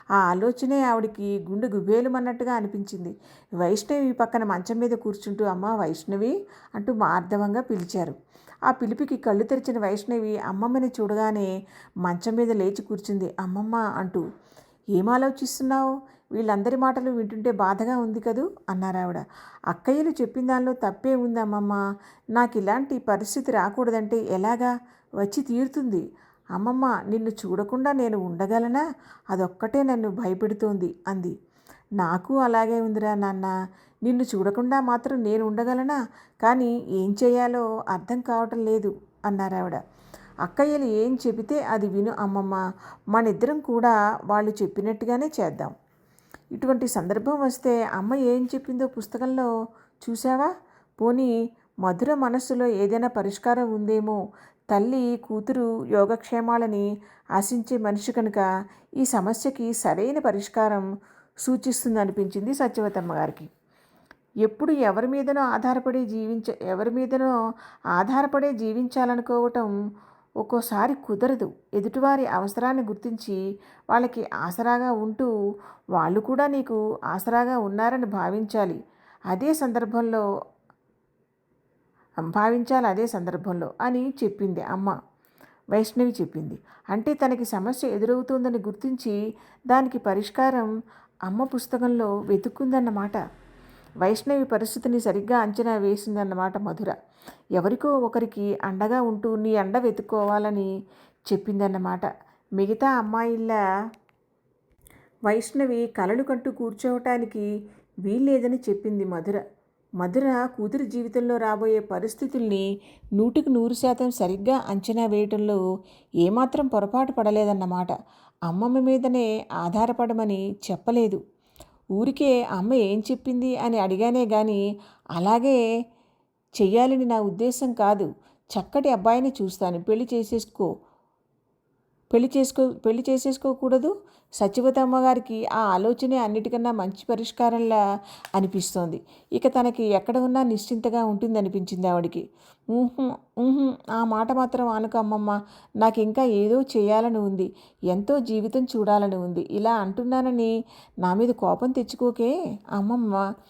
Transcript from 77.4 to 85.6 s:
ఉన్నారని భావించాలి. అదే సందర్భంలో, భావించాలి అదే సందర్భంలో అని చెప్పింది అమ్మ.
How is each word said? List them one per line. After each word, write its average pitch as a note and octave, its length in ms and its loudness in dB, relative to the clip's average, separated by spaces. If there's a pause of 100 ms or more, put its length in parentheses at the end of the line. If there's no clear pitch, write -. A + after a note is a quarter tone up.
ఉన్నారని A3+ 480 0
భావించాలి. G3 800 -2 (420)
అదే G#3 280 0
సందర్భంలో, A3+ 880 0 (1800)
భావించాలి A#3 640 2
అదే G#3 200 0
సందర్భంలో F3 760 -4
అని B3 340 -2 (100)
చెప్పింది G3 380 -2
అమ్మ. F#3+ 360 -2 (720)